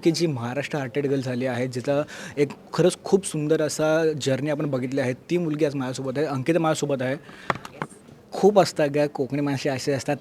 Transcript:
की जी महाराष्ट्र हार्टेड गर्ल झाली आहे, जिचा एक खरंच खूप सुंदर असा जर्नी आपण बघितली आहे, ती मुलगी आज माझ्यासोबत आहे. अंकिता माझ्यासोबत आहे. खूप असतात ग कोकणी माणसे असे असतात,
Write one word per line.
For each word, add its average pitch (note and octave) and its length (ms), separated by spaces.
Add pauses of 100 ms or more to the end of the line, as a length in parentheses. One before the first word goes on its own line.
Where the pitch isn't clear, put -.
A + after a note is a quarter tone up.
की F3 60
जी D#3+ 160
महाराष्ट्र C3 520
हार्टेड C#3 280
गर्ल C#3 140
झाली B2 260
आहे, B2 220
जिचा C3+ 340 (340)
एक C#3 120 (240)
खरंच E3+ 320
खूप G3 220
सुंदर D#3 360
असा D#3 500 (100)
जर्नी C3+ 280
आपण D3+ 200
बघितली C3 300
आहे, B2+ 120
ती E3+ 260
मुलगी D#3 260
आज C#3 100
माझ्यासोबत C3 420
आहे. D3+ 100
अंकिता C#3 320
माझ्यासोबत D3+ 440
आहे. B2+ 140 (1160)
खूप G3+ 280
असतात D#3 340
ग D3 120
कोकणी C#3+ 340
माणसे C#3+ 280
असे C3+ 240
असतात, C#3 280